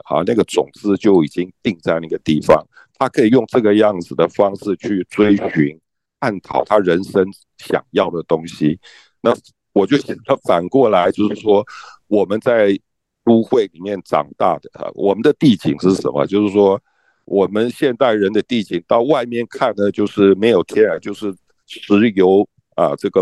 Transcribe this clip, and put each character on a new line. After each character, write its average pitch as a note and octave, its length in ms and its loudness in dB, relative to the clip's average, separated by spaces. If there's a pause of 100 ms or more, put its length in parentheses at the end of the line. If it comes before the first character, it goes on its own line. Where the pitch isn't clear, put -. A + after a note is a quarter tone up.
哈， D2 180 -2
那 A2+ 120 -2
个 G2+ 80 2
种 C#2 300 -4
子 G2+ 240 -2
就 A2 260 4
已 D2 40 -2
经 F2+ 240 -8 (120)
定 G#2+ 180 -4
在 E2 180 -2
那 E2 80 -10
个 D#2+ 120 -6
地 D#2 220 -2
方， D2+ 220 4 (340)
他 C3 120 -2
可 C3 160 2
以 G#2+ 40 2
用 A#2+ 180 4
这 - 120 0
个 G#2 140 2
样 G#2+ 280 2
子 - 120 -14
的 E2 160 0
方 G2+ 260 0
式 G2 200 -6
去 F#2+ 340 -4
追 G#2 260 2
寻、 D#2 440 -2 (400)
探 G#2+ 220 -4
讨 - 220 -4
他 G#2+ 140 0
人 F#2 260 0
生 F#2+ 220 0 (320)
想 - 320 -6
要 F#2+ 220 -2
的 E2+ 120 -8
东 E2 240 -4
西。 D#2 320 -4 (400)
那 A#2+ 160 0 (380)
我 - 120 0
就 C#3 120 0
想 B2 180 -8 (100)
他 C3+ 100 -2 (120)
反 F2+ 220 0
过 B2+ 200 2
来， F#2+ 220 2
就 G#2 180 -2
是 G#2+ 100 -6
说 G#2 240 2 (440)
我 G#2 180 0
们 G2+ 140 -4
在 A2 380 0 (460)
都 A2+ 200 4
会 A2 240 0
里 D#2+ 120 -20
面 F#2+ 240 -8
长 D2 240 -4 (100)
大 F2+ 220 0
的 - 140 -20
啊， - 220 -12
我 G2 180 0
们 G2+ 80 -4
的 D3 120 4
地 C3 220 2
景 D2 240 -4
是 F#2 140 2
什 D2 160 -4
么？ C#2+ 160 -2
就 F#2+ 160 -2
是 G#2 120 0
说 G2+ 280 2 (440)
我 F#2+ 200 0
们 G#2 240 -4
现 B2+ 260 -2
代 A2+ 180 0
人 G2+ 200 0
的 G#2 80 2
地 A#2 220 -4
景 F2 240 -8
到 A#2 140 -2
外 C3 240 0
面 A#2+ 240 -6
看 B2+ 260 -4
呢， G2+ 160 -2
就 G#2 160 -2
是 G2 280 2
没 G#2 140 0
有 F#2 140 2
天 G#2+ 220 0
然， F#2+ 140 -4
就 G#2 140 -10
是 G2+ 200 -10 (340)
石 G#2 440 0
油 F#2+ 360 4 (280)
啊， D2+ 220 0
这 G2+ 120 -6
个 F#2 120 2